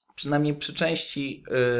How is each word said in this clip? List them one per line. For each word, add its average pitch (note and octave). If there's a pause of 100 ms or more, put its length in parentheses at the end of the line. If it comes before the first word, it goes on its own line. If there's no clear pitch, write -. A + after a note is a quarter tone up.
(160)
przynajmniej D3
przy -
części, D#3 (360)